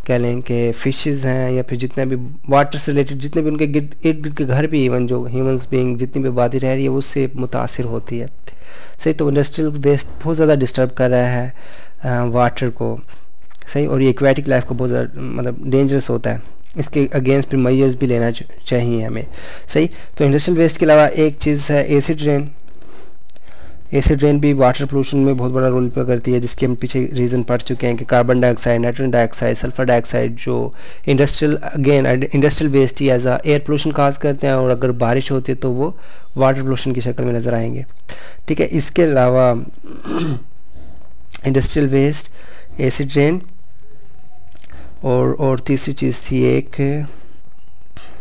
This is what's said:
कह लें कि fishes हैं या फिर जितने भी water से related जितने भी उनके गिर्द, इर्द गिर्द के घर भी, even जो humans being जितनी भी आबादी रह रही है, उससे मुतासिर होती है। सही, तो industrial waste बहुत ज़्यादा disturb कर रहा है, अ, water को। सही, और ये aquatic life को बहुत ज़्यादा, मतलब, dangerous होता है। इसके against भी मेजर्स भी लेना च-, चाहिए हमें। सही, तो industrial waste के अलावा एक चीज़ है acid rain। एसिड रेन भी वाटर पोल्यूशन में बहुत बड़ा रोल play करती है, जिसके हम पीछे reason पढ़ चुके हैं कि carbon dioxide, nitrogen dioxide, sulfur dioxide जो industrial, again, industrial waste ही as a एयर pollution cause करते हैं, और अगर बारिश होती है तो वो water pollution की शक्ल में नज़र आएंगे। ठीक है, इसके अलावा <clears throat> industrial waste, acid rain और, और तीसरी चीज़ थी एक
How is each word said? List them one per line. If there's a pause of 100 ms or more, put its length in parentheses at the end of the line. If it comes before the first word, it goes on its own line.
कह
लें
कि
fishes
हैं
या
फिर
जितने
भी (140)
water
से
related
जितने
भी
उनके
गिर्द,
इर्द
गिर्द
के
घर
भी,
even
जो
humans
being
जितनी
भी
आबादी
रह
रही
है,
उससे
मुतासिर
होती
है। (720)
सही,
तो
industrial
waste (160)
बहुत
ज़्यादा
disturb
कर
रहा
है, (460)
अ,
water
को। (760)
सही,
और
ये
aquatic
life
को
बहुत
ज़्यादा,
मतलब,
dangerous
होता
है। (360)
इसके
against
भी
मेजर्स
भी
लेना
च-, (220)
चाहिए
हमें। (400)
सही, (280)
तो
industrial
waste
के
अलावा
एक
चीज़
है
acid
rain। (1400)
एसिड
रेन
भी
वाटर
पोल्यूशन
में
बहुत
बड़ा
रोल
play
करती
है,
जिसके
हम
पीछे
reason
पढ़
चुके
हैं
कि
carbon
dioxide,
nitrogen
dioxide,
sulfur
dioxide
जो (340)
industrial,
again,
industrial
waste
ही
as
a
एयर
pollution
cause
करते
हैं,
और
अगर
बारिश
होती
है
तो
वो (400)
water
pollution
की
शक्ल
में
नज़र
आएंगे। (600)
ठीक
है,
इसके
अलावा
<clears throat> (1800)
industrial
waste, (480)
acid
rain (1600)
और,
और
तीसरी
चीज़
थी
एक (1160)